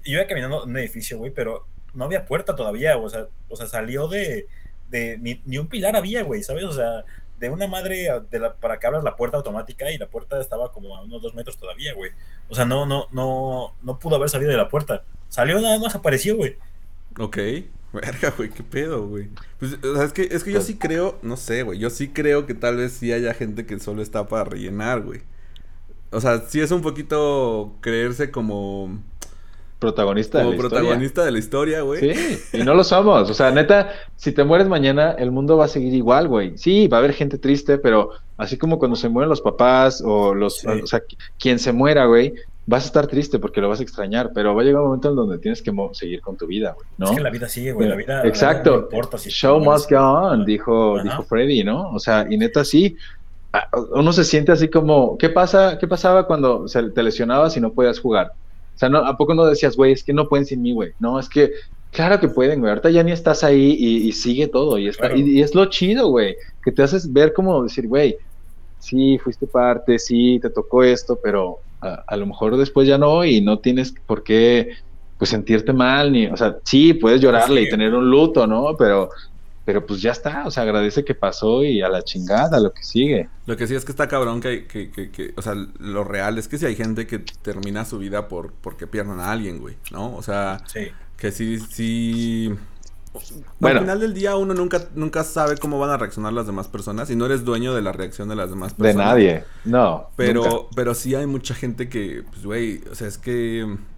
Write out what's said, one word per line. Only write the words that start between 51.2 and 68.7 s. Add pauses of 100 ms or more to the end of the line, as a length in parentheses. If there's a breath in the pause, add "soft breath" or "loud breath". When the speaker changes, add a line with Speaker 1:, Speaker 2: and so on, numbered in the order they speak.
Speaker 3:
Freddy,
¿no?
O
sea,
y
neta
sí, (560 loud breath)
a-, (280)
uno
se
siente
así
como,
¿qué
pasa,
qué
pasaba
cuando
se,
te
lesionabas
y
no
podías
jugar? (440)
O
sea,
no,
¿a
poco
no
decías,
"Güey,
es
que
no
pueden
sin
mí,
güey"?
No,
es
que, (400 loud breath)
claro
que
pueden,
güey,
ahorita
ya
ni
estás
ahí
y, (100)
y
sigue
todo,
y
está,
Speaker 1:
Claro.
Speaker 3:
y,
y
es
lo
chido,
güey, (260 loud breath)
que
te
haces
ver
como
decir,
"Güey, (640)